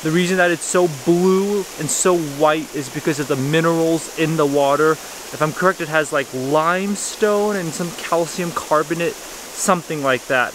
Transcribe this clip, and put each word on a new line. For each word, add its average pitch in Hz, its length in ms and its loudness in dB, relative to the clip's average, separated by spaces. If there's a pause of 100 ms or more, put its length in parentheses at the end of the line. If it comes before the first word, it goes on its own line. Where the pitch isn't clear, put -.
The 156 100 -2
reason 175 260 2
that 175 140 4
it's 170 140 -2
so 180 240 2 (160)
blue 190 580 4 (160)
and 156 100 -4
so 180 280 2
white 151 580 0
is 143 140 -6
because 151 300 -2
of 147 100 -2
the 143 80 0
minerals 165 840 0
in 165 160 0
the 156 100 2
water. 143 460 4
If - 500 -6
I'm 151 120 0
correct, 185 260 0
it 170 80 -6
has, 151 240 0
like, 143 220 0
limestone 190 1200 0
and 170 180 -4
some 175 180 -6
calcium 170 600 -2
carbonate, 160 640 0
something - 880 -4
like 131 240 0
that. 123 280 0